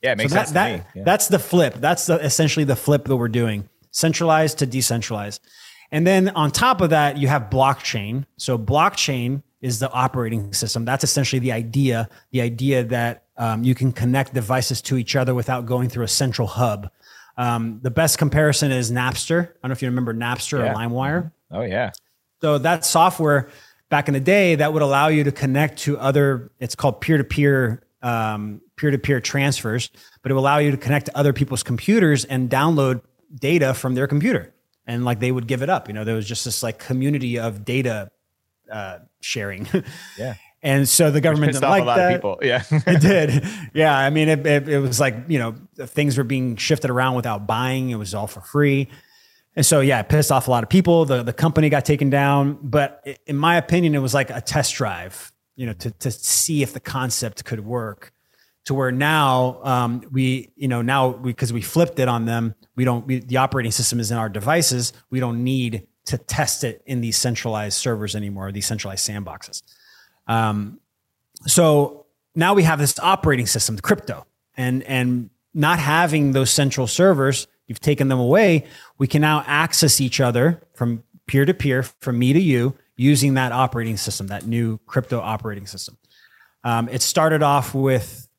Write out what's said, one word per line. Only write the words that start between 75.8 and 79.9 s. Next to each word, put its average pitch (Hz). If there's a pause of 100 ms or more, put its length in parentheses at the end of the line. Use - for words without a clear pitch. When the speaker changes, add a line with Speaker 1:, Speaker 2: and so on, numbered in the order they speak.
Speaker 2:
those 131
central 135
servers, 143 (200)
you've -
taken 147
them 131
away. 165 (320)
We 135
can 151
now 151
access 147